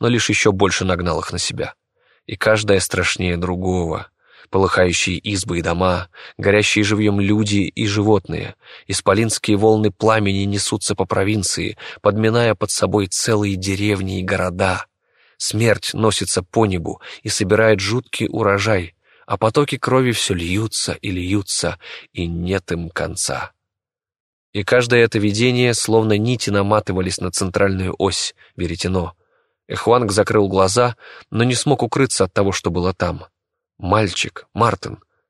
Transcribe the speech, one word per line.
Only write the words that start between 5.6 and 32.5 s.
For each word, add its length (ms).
дома, 460
горящие 480
живьём 360
люди 420
и 240
животные, 680
исполинские 720
волны 340
пламени 540
несутся 500
по 120
провинции, 720
подминая 520
под 160
собой 360
целые 500
деревни 640
и 20
города. 640
Смерть 560
носится 480
по 240
небу 340
и 80
собирает 500
жуткий 500
урожай, 640
а 120
потоки 400
крови 340
всё 220
льются 580
и 180
льются, 680
и 140
нет 440
им 200
конца. 640
И 80
каждое 420
это 140
видение, 560
словно 420
нити, 320
наматывались 720
на 140
центральную 640
ось, 380
веретено. 600
Эхуанг 460
закрыл 360
глаза, 480
но 120
не 140
смог 260
укрыться 420
от 80
того, 200